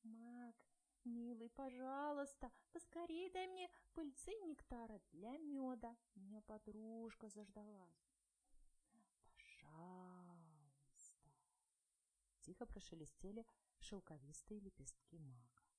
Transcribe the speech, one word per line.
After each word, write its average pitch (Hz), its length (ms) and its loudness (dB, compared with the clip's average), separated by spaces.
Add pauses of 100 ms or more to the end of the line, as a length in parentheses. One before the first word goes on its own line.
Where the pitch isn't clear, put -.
"Мак, 233 540 -4 (480)
милый, 233 460 6
пожалуйста, 269 1000 4 (220)
поскорей 339 580 2
дай 370 160 4
мне 370 240 0 (240)
пыльцы 302 380 0
и 427 120 0
нектара 233 560 0 (120)
для 208 260 -2
меда. 262 580 4 (180)
У 196 60 -10
меня 202 220 -6
подружка 220 880 -2
заждалась". 202 800 -10 (1300)
"Пожалуйста", 165 1900 -12 (1080)
тихо - 260 -2
прошелестели 190 800 -4 (320)
шелковистые 156 800 -4
лепестки 170 580 -8
мака. 127 440 -8 (160)